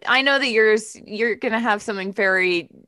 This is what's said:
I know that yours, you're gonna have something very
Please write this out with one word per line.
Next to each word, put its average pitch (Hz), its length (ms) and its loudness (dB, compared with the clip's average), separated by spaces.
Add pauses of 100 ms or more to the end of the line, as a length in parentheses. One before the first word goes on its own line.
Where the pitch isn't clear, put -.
I 254 160 2
know 277 160 2
that 262 100 -2
yours, 220 560 2
you're 214 320 -4
gonna 226 240 -2
have 214 220 0
something 196 300 -6
very 185 560 0 (200)